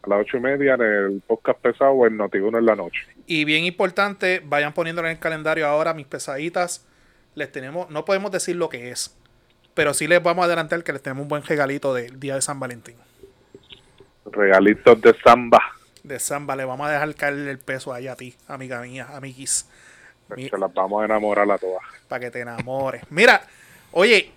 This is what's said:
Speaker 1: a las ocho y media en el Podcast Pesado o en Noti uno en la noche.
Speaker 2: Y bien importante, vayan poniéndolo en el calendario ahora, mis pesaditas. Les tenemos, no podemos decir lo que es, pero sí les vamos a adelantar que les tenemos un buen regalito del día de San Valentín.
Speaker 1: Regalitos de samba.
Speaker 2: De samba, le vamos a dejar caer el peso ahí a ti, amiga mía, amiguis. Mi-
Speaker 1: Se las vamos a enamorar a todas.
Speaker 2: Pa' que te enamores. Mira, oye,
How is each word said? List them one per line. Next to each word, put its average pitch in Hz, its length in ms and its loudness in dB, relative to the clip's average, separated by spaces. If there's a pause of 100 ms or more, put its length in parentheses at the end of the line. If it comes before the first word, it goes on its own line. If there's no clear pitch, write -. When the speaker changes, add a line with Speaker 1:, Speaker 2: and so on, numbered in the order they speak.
Speaker 1:
a - 60 -10
las 101 120 2
ocho 107 160 -4
y 120 40 -2
media 135 340 2
en 123 60 -2
el 101 440 0
Podcast - 340 -2
Pesado 139 320 2
o 131 140 4
en 110 120 2
Noti 104 200 -4
uno 107 220 0
en 117 60 2
la 110 100 4
noche. 90 320 -10 (180)
Speaker 2:
Y 156 200 -2
bien 156 180 0
importante, 185 840 -2
vayan 147 280 -2
poniéndolo 165 340 -4
en 160 60 -4
el 160 60 -12
calendario 156 460 -2
ahora, 156 280 0
mis 151 120 -10
pesaditas. 160 800 -6 (500)
Les 143 160 -8
tenemos, 147 380 -10
no 156 140 -8
podemos 196 260 -2
decir 180 280 -4
lo 170 100 -2
que 123 240 -12
es, - 240 -10 (580)
pero 147 200 0
sí 151 140 -2
les 170 140 6
vamos 175 220 2
a 175 40 2
adelantar 170 360 -2
que 165 80 -6
les 139 100 -8
tenemos 139 220 -8
un 143 60 -12
buen 147 140 -4
regalito 139 500 -2
del 123 260 -8
día 135 160 -6
de 135 60 -4
San 139 180 -6
Valentín. 120 360 -14 (1300)
Speaker 1:
Regalitos 104 760 6
de 117 120 10 (100)
samba. 120 380 8 (420)
Speaker 2:
De 135 160 -14
samba, 143 360 -6
le 135 100 -6
vamos 131 220 -8
a 151 40 -2
dejar 151 240 -2
caer 143 180 -4 (140)
el 135 120 -10
peso 131 340 -10
ahí 123 140 -10
a 127 80 -12
ti, 123 200 -18 (120)
amiga 131 340 -12
mía, 123 320 -14
amiguis. 135 560 -8 (680)
Mi- 131 140 -12
Speaker 1:
Se 101 80 -4
las 95 160 -4
vamos 98 280 -2
a 107 40 -2
enamorar 104 460 0
a 98 60 2
todas. 92 240 -6 (260)
Speaker 2:
Pa' 131 120 -10
que 123 120 -10
te 123 100 -10
enamores. 123 680 -8
Mira, 208 320 4 (500)
oye, 196 460 4